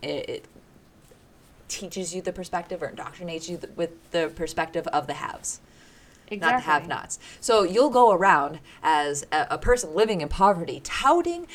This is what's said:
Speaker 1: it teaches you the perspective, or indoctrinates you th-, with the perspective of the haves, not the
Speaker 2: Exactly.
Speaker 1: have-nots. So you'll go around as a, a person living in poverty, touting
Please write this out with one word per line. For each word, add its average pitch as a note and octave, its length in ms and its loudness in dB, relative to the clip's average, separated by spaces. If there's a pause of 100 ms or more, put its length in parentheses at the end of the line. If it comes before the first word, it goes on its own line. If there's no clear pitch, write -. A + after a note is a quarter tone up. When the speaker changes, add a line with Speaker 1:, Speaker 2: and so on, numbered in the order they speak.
Speaker 1:
it C#3+ 420 -8 (1200)
teaches F#3 480 -8
you F#3 40 -6
the - 120 -6
perspective, F3+ 500 -8
or C#3+ 60 -6
indoctrinates E3 600 -12
you F3 100 -8
th-, - 180 -14
with E3+ 340 -8
the D#3+ 240 -2
perspective E3 540 -6
of D3 180 -2
the - 80 -6
haves, - 460 -10 (680)
not - 0 -
the G#3+ 60 -8
Speaker 2:
Exactly. E3+ 360 0
Speaker 1:
have-nots. D3 460 -4 (200)
So A3 260 4
you'll A3+ 260 4
go A#3+ 200 8
around D#3+ 480 4 (240)
as D3 480 0
a, D3+ 200 0
a C#3+ 80 -4
person G#3 360 2
living G3+ 280 2
in D3 60 -6
poverty, E3+ 540 2
touting F4 720 2